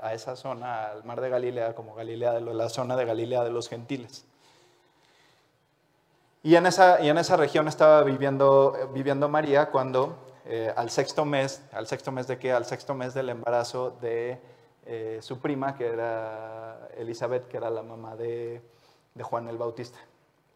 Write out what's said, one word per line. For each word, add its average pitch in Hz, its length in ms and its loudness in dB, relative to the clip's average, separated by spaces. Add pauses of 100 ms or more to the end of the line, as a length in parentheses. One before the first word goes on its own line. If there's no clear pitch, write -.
a 113 80 -4
esa 127 220 -10
zona, 120 500 -8
al 107 160 -12
mar 120 180 -10
de 127 80 -2
Galilea, 120 460 -2
como 113 220 -16
Galilea 117 380 -4
de 117 60 -2
lo-, 117 140 -6
la 113 140 -2
zona 127 260 -4
de 127 100 0
Galilea 117 380 0
de 117 80 -2
los 120 180 -4
gentiles. 117 560 -12 (2250)
Y 156 100 8
en 170 120 8
esa, 180 340 8
y 151 80 2
en 156 100 4
esa 170 180 4
región 156 300 4
estaba 151 380 8
viviendo, 139 920 4
viviendo 135 340 0
María 147 420 2
cuando, 131 460 0 (280)
eh, 113 320 -4
al 113 140 -4
sexto - 340 -2
mes, 135 360 -2 (120)
¿al 107 160 -8
sexto 135 240 -8
mes 127 160 -6
de 123 100 -6
qué? 127 140 -2
Al 117 140 0
sexto 139 280 -8
mes 127 200 -8
del 131 160 -4
embarazo 120 680 -4
de, 120 400 -6 (440)
eh, 110 360 -10
su 127 200 -12
prima, 135 360 -4
que 120 120 -4
era 113 1080 -8
Elizabeth, 120 520 -6
que 131 80 -10
era 117 120 -6
la 113 140 -6
mamá 113 320 -16
de, 117 480 -8 (520)
de 113 100 -14
Juan 117 240 -6
el 117 100 -8
Bautista. 117 400 -10 (580)